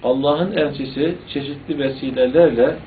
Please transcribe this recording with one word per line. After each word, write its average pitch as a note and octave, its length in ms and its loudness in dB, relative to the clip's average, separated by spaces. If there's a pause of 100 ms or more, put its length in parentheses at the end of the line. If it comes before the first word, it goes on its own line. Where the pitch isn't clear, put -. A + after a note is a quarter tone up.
Allah'ın C#3+ 500 2
elçisi C#3+ 600 -2 (140)
çeşitli C#3+ 500 -8
vesilelerle C3 960 2 (100)